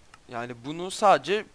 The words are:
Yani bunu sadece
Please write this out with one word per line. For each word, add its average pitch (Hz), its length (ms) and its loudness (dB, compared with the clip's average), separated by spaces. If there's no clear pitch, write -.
Yani 120 260 -8
bunu 170 260 -8
sadece 185 640 2